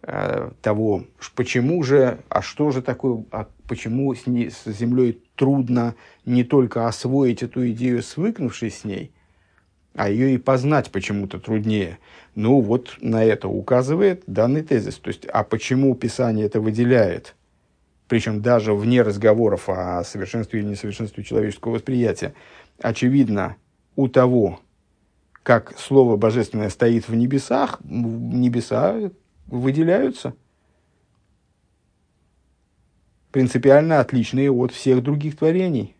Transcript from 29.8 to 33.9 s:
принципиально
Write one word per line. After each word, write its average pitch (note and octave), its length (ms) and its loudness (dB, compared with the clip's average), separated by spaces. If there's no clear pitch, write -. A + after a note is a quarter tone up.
принципиально C#3 680 4